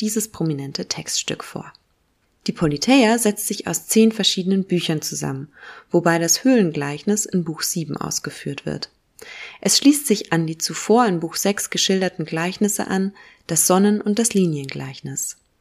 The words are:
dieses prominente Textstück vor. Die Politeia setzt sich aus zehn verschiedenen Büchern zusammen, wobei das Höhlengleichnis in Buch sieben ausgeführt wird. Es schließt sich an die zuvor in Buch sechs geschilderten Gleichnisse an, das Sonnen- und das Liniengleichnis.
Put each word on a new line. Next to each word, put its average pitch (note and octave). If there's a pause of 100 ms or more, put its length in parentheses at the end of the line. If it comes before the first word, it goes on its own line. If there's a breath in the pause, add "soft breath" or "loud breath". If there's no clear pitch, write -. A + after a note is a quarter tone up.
dieses G#3+
prominente D3
Textstück -
vor. - (760)
Die -
Politeia A3
setzt G#3
sich -
aus -
zehn A3
verschiedenen F#3+
Büchern E3+
zusammen, C#3 (420 loud breath)
wobei E3+
das E3
Höhlengleichnis F3
in F3+
Buch D#3+
sieben D#3
ausgeführt -
wird. - (720 loud breath)
Es -
schließt -
sich G3+
an E3
die D#3+
zuvor A3
in F3
Buch E3
sechs -
geschilderten F#3
Gleichnisse F#3
an, F#3+ (340 loud breath)
das E3
Sonnen- G3+
und G#3
das A3+
Liniengleichnis. C#3 (240)